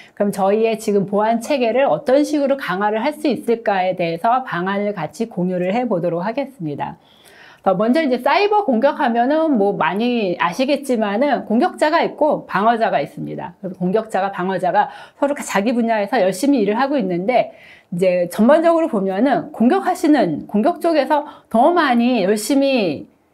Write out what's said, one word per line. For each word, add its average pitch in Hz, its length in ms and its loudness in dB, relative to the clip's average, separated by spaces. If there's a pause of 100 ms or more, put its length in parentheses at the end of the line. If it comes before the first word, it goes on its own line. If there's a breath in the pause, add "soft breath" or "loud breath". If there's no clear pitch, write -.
(140 loud breath)
그럼 202 180 0
저희의 214 480 2
지금 202 260 0
보안 214 340 0
체계를 247 440 0
어떤 262 400 2
식으로 277 320 0
강화를 208 480 -2
할 302 100 -2
수 302 140 -2
있을까에 202 680 0
대해서 170 480 0
방안을 196 500 -4
같이 190 360 -6
공유를 180 440 -2
해보도록 180 540 -2
하겠습니다. 220 720 -8 (640 loud breath)
어, 190 120 2
먼저 233 280 2
이제 247 160 0
사이버 403 460 2
공격하면은 277 920 0
뭐 202 160 2
많이 190 680 -2
아시겠지만은 254 1080 0
공격자가 302 560 0
있고 220 440 0
방어자가 208 540 0
있습니다. 147 600 -10
그래서 185 180 -10
공격자가, 196 540 -2
방어자가 180 580 -2 (280 loud breath)
서로 185 180 0
자기 208 360 -2
분야에서 226 480 0
열심히 214 400 2
일을 208 180 0
하고 269 200 0
있는데 190 540 -2 (400 loud breath)
이제 180 380 0
전반적으로 320 580 4
보면은 196 640 0
공격하시는 285 960 2
공격 294 320 0
쪽에서 302 440 0 (240 loud breath)
더 262 240 4
많이 247 500 2
열심히 220 840 0 (260)